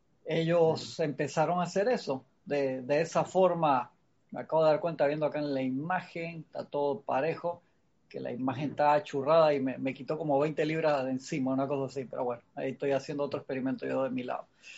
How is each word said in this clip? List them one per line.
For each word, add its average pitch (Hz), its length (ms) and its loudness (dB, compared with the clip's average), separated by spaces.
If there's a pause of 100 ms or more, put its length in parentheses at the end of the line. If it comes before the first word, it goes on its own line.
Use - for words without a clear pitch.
(240)
ellos 160 800 2
empezaron 156 580 0
a 180 40 2
hacer 196 260 0
eso, 147 340 -2 (220)
de, 135 380 0
de 143 180 2
esa 160 240 0
forma. 170 640 4 (380)
Me 139 100 -10
acabo 156 240 2
de 156 60 6
dar 151 100 4
cuenta 156 280 0
viendo 151 180 0
acá 147 140 0
en 147 140 -2
la 135 80 -2
imagen, 165 840 -4
está - 180 -10
todo 143 380 -2
parejo, 160 600 -2 (460)
que - 120 -12
la 127 140 -6
imagen 131 380 -4
está 147 200 2
achurrada 151 640 4
y 139 80 0
me, 131 160 -2
me 131 160 -4
quitó 151 240 -6
como 156 200 2
veinte 151 280 0
libras 151 400 2
de 131 60 -2
encima, 131 420 -2
una 135 120 0
cosa 135 200 -2
así, 131 200 -6
pero 131 200 -4
bueno, 120 160 -4 (140)
ahí 139 160 -4
estoy 139 200 -2
haciendo 143 320 -2
otro 143 160 -4
experimento 131 480 -4
yo 131 160 0
de 131 60 -2
mi 127 140 -4
lado. 127 240 -8 (300)